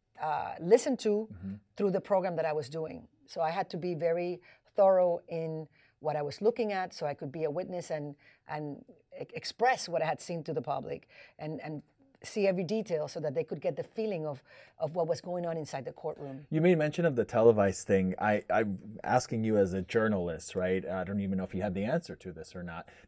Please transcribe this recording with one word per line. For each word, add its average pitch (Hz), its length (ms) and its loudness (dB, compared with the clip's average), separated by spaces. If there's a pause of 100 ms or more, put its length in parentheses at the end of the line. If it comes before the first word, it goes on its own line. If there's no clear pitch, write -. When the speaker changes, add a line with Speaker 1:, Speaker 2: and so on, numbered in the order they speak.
(220)
Speaker 1:
uh, 151 380 -4
listened 240 400 4
to 214 320 0
Speaker 2:
Mm-hmm. 196 220 -10 (240)
Speaker 1:
through 202 140 2
the 185 100 0
program 185 340 2
that 160 100 0
I 156 80 0
was 147 160 -4
doing. 156 380 -8 (180)
So - 160 -6
I 160 80 2
had 180 220 -4
to 190 60 -6
be 175 180 -4
very 170 460 0 (340)
thorough 185 520 6
in 160 400 -6 (340)
what 151 140 -2
I 151 60 -2
was 143 200 -6
looking 214 320 2
at, 185 200 -4
so 156 140 -4
I 143 80 -4
could 143 160 -8
be 160 140 -4
a 151 40 0
witness 175 400 -6
and, 147 260 -6 (320)
and 151 360 -8 (360)
e-, - 140 -10
express - 540 0
what 170 160 0
I - 20 0
had 156 160 -2
seen 170 220 -6
to 165 100 -6
the 147 80 -2
public 139 460 -6 (320)
and, 151 220 -8
and 151 200 -10 (420)
see 202 220 0
every 190 180 2
detail 175 440 -2
so 165 120 -10
that 151 140 -2
they 160 100 0
could - 160 -8
get 165 160 -2
the 170 80 -4
feeling 196 440 -4
of, 143 160 -8 (340)
of 156 180 -4
what 170 120 2
was 165 140 0
going 175 260 -4
on 165 100 -2
inside 139 280 -6
the 156 60 -10
courtroom. 147 600 -10
Speaker 2:
You 156 100 2
made 175 160 8
mention 151 260 0
of 156 120 4
the 113 100 4
televised 107 600 6
thing. 95 320 4
I, 107 280 2
I'm 101 300 2 (260)
asking 117 400 0
you 110 140 2
as 95 160 4
a 95 80 0
journalist, 92 760 0
right? 92 320 0
I 92 160 -2
don't 101 160 -4
even 95 200 0
know 92 40 -2
if 92 120 -6
you 92 80 -2
had 101 100 -2
the 98 100 -2
answer 151 320 -2
to - 160 -12
this - 240 -14
or - 60 -10
not. - 260 -10 (200)